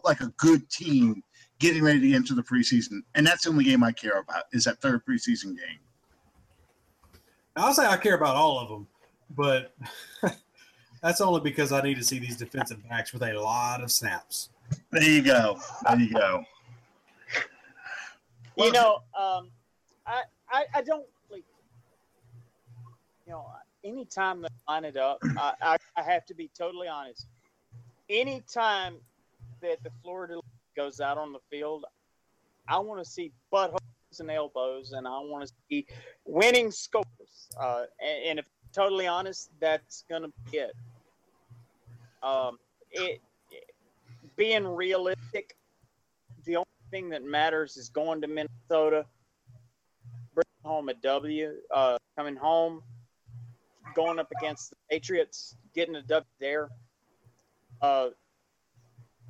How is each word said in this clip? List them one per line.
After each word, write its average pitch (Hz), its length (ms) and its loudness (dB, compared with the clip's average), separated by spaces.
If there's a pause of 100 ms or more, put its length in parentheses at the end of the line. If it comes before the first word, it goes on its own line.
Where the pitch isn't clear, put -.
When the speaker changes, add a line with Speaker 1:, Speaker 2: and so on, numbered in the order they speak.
Speaker 1:
like 156 180 4
a 127 60 -4 (100)
good 156 320 6
team 127 540 4 (340)
getting 160 260 4
ready 147 160 8 (120)
to - 40 6
enter 127 200 2
the 120 80 0
preseason? 117 560 2 (160)
And 151 100 6
that's 170 200 4
the 170 40 2
only 151 140 4
game 127 200 6
I 117 80 4
care 104 280 -2
about, 87 240 -6 (100)
is 120 120 2
that 117 160 0
third 123 220 0
preseason 113 540 -2
game. 80 220 -14 (1800)
Speaker 2:
I'll 226 180 4
say 277 120 6
I 190 120 6
care 196 180 4
about 147 200 2
all 143 240 4
of 117 100 -8
them, 104 180 -12 (440)
but 135 440 0 (460)
<laughs> - 800 -8
that's 170 200 0
only 175 200 4
because 143 300 0
I 139 100 2
need 139 160 0
to 120 60 -6
see 127 160 -2
these 120 180 -8
defensive 120 500 -8
backs 117 260 -6
with 120 100 -6
a 110 100 -4
lot 120 500 -2
of 120 80 -6
snaps. - 580 -4 (420)
Speaker 1:
There 160 120 2
you 156 180 8
go. 123 380 6 (280)
There 120 120 6
you 110 140 4
go. 143 300 4 (2250)
Speaker 3:
You 220 140 6
Speaker 1:
Well, - 0 -
Speaker 3:
know, 233 220 8 (280)
um, 185 280 -2 (560)
I, 240 180 -4 (260)
I, 269 160 0 (100)
I 285 60 2
don't 285 240 -4 (240)
really, 196 140 -18 (1800)
you 170 80 -18
know, 160 120 -14 (380)
anytime 196 580 -4
they 165 60 -10 (200)
line 156 180 -4
it 139 120 -10
up, 135 220 0 (180)
I, 143 240 -2
I, 165 160 2 (200)
I 165 60 -4
have 170 240 -2
to 185 60 -18
be 165 240 -12
totally 180 300 -8
honest. 143 400 -14 (840)
Anytime 208 880 -2 (640)
that 170 220 -6
the 160 60 -14 (140)
Florida 180 360 -12 (360)
goes 143 240 -8
out 143 180 -4
on 151 160 -10
the 131 60 -16 (100)
field, 147 360 -10 (840)
I 160 120 0
wanna 202 260 -8
see 165 260 -12 (220)
buttholes 190 240 0 (420)
and 160 100 -12
elbows, 131 640 -6
and 131 160 -10
I 131 140 -8
wanna 143 260 -12 (220)
see 143 160 -4 (400)
winning 220 460 4
scores. - 340 -4 (540)
Uh, 123 260 -4 (160)
and, 143 300 -6
and 156 80 -4
if 143 60 -12
I'm - 380 -6
totally 190 240 0
honest, 185 420 -6 (100)
that's 156 500 -2
gonna 165 180 -8 (240)
be 151 60 -6
it. 123 160 -6 (1500)
Um, 127 380 -2 (320)
it, 151 300 -8 (280)
it, - 140 -20 (720)
being 214 320 0
realistic, 180 880 -4 (920)
the 170 120 -2
only 180 80 -2 (260)
thing 185 180 -10
that 147 140 -10
matters 151 540 -2
is 120 120 -18
going 156 320 -4
to 151 60 -6
Minnesota, 156 800 0 (1300)
bringing - 180 0 (120)
home 151 260 -6
a 127 60 -8
W, 151 580 -4 (200)
uh, 127 240 2 (200)
coming 147 180 -8
home, 165 480 0 (1120)
going 165 240 0
up 156 180 -8
against 151 340 -8
the - 40 -20 (140)
Patriots, - 640 -4 (180)
getting 165 220 -4
a 143 60 -12
W 147 240 -2 (140)
there. 147 300 -6 (1120)
Uh, 135 280 2 (1200)